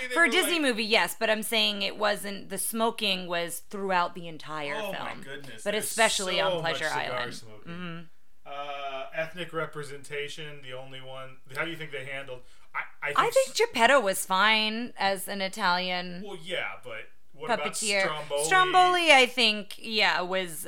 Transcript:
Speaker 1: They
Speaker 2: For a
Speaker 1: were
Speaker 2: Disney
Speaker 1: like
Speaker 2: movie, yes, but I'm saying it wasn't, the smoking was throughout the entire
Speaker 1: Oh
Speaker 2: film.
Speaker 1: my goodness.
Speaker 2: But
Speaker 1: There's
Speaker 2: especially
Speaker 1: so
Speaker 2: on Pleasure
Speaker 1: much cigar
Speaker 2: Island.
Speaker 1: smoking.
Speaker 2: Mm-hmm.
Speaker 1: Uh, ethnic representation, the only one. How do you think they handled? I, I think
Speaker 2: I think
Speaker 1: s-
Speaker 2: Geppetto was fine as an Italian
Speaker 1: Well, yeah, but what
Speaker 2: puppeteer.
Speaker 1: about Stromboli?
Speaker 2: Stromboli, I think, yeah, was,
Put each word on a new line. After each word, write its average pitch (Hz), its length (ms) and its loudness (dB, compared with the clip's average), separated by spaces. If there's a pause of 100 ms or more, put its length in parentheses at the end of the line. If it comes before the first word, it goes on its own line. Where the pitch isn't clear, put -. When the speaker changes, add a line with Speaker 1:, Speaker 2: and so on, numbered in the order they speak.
Speaker 1:
They 247 40 -4
Speaker 2:
For 330 100 6
a 339 40 8
Speaker 1:
were 233 40 4
Speaker 2:
Disney 349 220 4
Speaker 1:
like 330 80 2
Speaker 2:
movie, 233 220 4
yes, 208 340 4
but 220 120 2
I'm 214 140 2
saying 214 400 2
it 196 140 -2
wasn't, 202 520 -2
the 190 80 -4
smoking 214 720 0
was 170 320 -2 (100)
throughout 190 440 0
the 170 140 -10
entire 147 480 -8
Speaker 1:
Oh - 160 -6
Speaker 2:
film. - 140 -6
Speaker 1:
my - 180 -8
goodness. 139 400 -12
Speaker 2:
But 202 80 0
Speaker 1:
There's 208 140 0
Speaker 2:
especially 196 540 2
Speaker 1:
so 165 160 2
Speaker 2:
on 165 60 0
Pleasure 160 240 -2
Speaker 1:
much 147 80 0 (100)
cigar 127 160 -4
Speaker 2:
Island. 120 140 -6
Speaker 1:
smoking. - 380 -12
Speaker 2:
Mm-hmm. 170 280 -10 (460)
Speaker 1:
Uh, 143 600 -8 (100)
ethnic 160 380 -4
representation, 147 1080 -8
the 127 160 -12
only 135 240 -12
one. 131 280 -12 (260)
How 156 80 -2
do 165 80 -4
you 160 60 -8
think 156 140 -10
they 131 140 -8
handled? 135 360 -8 (340)
I, - 40 0 (220)
I 302 60 -6
think - 120 4
Speaker 2:
I 415 100 4
think 523 220 4
Speaker 1:
s- - 60 -4
Speaker 2:
Geppetto 269 440 6
was 190 240 0
fine 214 720 2
as 196 300 0
an 196 120 -6
Italian 180 840 0
Speaker 1:
Well, 392 160 -10
yeah, 151 300 -4 (100)
but 110 240 -10 (260)
what 151 160 -6
Speaker 2:
puppeteer. 202 540 0
Speaker 1:
about 151 240 -2
Stromboli? 285 180 0
Speaker 2:
Stromboli, 359 680 6
I 262 120 10
think, 214 520 0
yeah, 196 440 0
was, 180 460 -4